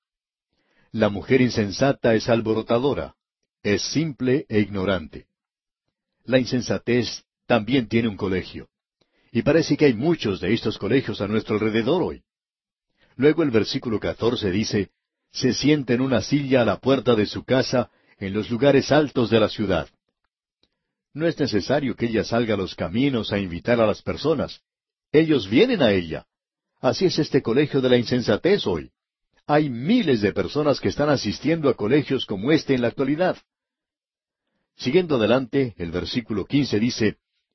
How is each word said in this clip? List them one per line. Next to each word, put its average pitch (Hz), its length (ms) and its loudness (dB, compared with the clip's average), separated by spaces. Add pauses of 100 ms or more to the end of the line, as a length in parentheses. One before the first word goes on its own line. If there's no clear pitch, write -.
(920)
"La 107 160 2
mujer 101 320 2
insensata 117 760 0
es 107 140 0
alborotadora, 113 880 0 (460)
es 101 200 0
simple 139 680 -2
e 107 100 2
ignorante." 95 680 -4 (1000)
La 127 140 0
insensatez 117 840 -2 (220)
también 117 420 0
tiene 117 200 0
un 98 80 -6
colegio. 92 520 -6 (640)
Y 117 80 2
parece 147 360 2
que 156 100 4
hay 127 80 4
muchos 113 460 -2
de 87 120 -2
estos 113 240 -2
colegios 110 460 -2
a 98 60 -4
nuestro 110 260 -2
alrededor 110 480 0
hoy. 82 200 -8 (960)
Luego 151 260 2
el 147 80 2
versículo 113 480 0
catorce 107 520 -2
dice, 101 400 -2 (420)
"Se 127 200 0
sienta 131 420 0
en 120 80 0
una 131 180 0
silla 135 420 0
a - 20 2
la 98 140 0
puerta 123 380 2
de 104 100 2
su 101 160 -10
casa, 127 480 0 (280)
en 98 160 -6
los 104 160 -4
lugares 135 420 2
altos 135 380 2
de 110 100 6
la 104 80 4
ciudad." 92 400 -2 (1300)
No 151 120 -2
es 160 140 -2
necesario 120 560 0
que 117 100 -2
ella 113 160 0
salga 113 320 0
a 101 40 -2
los 92 160 -6
caminos 110 580 -2
a 101 60 -2
invitar 98 420 -2
a 113 60 4
las 101 160 -2
personas. - 580 -4 (500)
Ellos 151 380 2
vienen 190 340 2
a 110 100 4
ella. 80 340 -4 (540)
Así 131 260 2
es 160 120 0
este 147 240 0
colegio 135 380 0
de 127 80 0
la 123 80 6
insensatez 123 720 0
hoy. 80 240 -4 (560)
Hay 151 220 2
miles 139 520 0
de 98 120 2
personas 127 480 -2
que - 80 -2
están 143 220 0
asistiendo 143 580 0
a 117 60 2
colegios 127 520 0
como 110 260 -2
este 139 220 2
en 123 80 0
la 117 60 0
actualidad. 147 480 -2 (1400)
Siguiendo 156 400 0
adelante, 123 600 0
el 85 120 -6
versículo 92 540 -4
quince 131 360 0
dice, 113 360 0 (380)